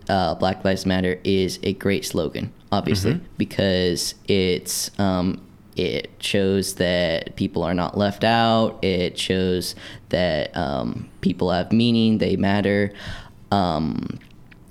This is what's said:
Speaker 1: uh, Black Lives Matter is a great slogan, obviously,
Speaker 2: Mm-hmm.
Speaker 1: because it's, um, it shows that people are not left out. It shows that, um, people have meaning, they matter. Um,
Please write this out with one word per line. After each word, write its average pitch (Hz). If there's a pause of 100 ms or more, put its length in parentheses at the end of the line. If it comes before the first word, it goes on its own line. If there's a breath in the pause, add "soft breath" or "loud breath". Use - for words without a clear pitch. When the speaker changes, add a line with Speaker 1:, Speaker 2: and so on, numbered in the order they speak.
(100)
Speaker 1:
uh, 90
Black 95
Lives 95
Matter 92
is 92
a 101
great 98
slogan, - (180)
obviously, 101
Speaker 2:
Mm-hmm. 175 (140)
Speaker 1:
because 92 (140)
it's, 92
um, 92 (360)
it 73
shows 98
that 87
people 95
are 82
not 90
left 101
out. 113
It 90
shows 92 (360 loud breath)
that, 82
um, 69 (140)
people 92
have 90
meaning, 113
they 95
matter. 101 (580 loud breath)
Um, 80 (520)